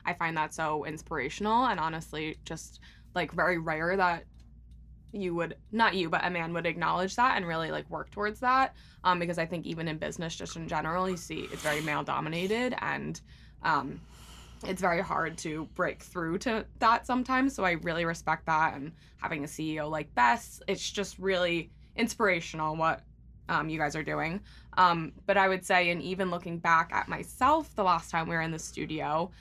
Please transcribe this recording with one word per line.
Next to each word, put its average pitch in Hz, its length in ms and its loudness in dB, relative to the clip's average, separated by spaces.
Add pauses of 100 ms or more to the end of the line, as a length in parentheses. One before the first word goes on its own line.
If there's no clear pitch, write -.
I 175 100 -2
find 165 220 -2
that 151 180 -2
so 156 300 0
inspirational 160 840 -2
and 196 140 0
honestly 156 640 -4
just, - 360 -12 (340)
like, 170 180 -2
very 170 260 2
rare 165 380 0
that 180 280 2 (880)
you 185 200 -2
would, 165 220 -2 (160)
not 214 220 4
you, 175 140 0
but 165 160 2
a 175 60 2
man 170 240 -4
would 170 120 -2
acknowledge 170 500 0
that 247 200 4
and 185 100 -2
really, 160 260 -2
like, 151 180 -6
work 156 220 -8
towards 208 280 -4
that. 262 360 2 (260)
Um, 180 160 4
because 170 200 -2
I 165 60 2
think 165 220 -6
even 165 220 -4
in 156 100 -4
business, 160 380 -6
just - 200 -8
in 165 120 -8
general, 165 420 0
you 180 60 -2
see 160 360 -8
it's 143 100 -10
very 151 180 0
male 147 240 -2
dominated 170 760 -2
and, 147 400 -4 (440)
um, 147 360 0 (640)
it's 185 160 -4
very 175 220 4
hard 165 360 -2
to 156 260 -4 (100)
break 170 300 0
through 170 340 -2
to 220 260 -2 (140)
that 233 260 6
sometimes. 262 480 2
So - 120 -2
I 180 80 4
really 165 320 0
respect 165 420 -2
that. 160 280 4
And 147 180 -8 (280)
having 151 220 -4
a 147 60 -6
C 156 260 -6
E 156 60 -4
O 151 80 -4
like 156 260 -6
Bess, 240 540 2
it's 196 200 -2
just - 300 -6
really 180 540 0 (240)
inspirational 170 800 0
what, 160 260 2 (460)
um, 156 200 0
you 160 80 -2
guys 156 200 0
are 156 80 -2
doing. 156 360 -2 (380)
Um, 170 340 6 (140)
but 196 100 4
I 190 120 6
would 185 180 0
say, 180 240 6
and 175 100 0
even 185 300 -2
looking 175 280 -4
back 165 340 4
at - 160 0
myself 262 640 2
the 214 80 0
last 175 300 4
time 165 160 0
we 170 80 0
were 165 60 2
in 160 100 -2
the 160 80 -4
studio, 151 800 -4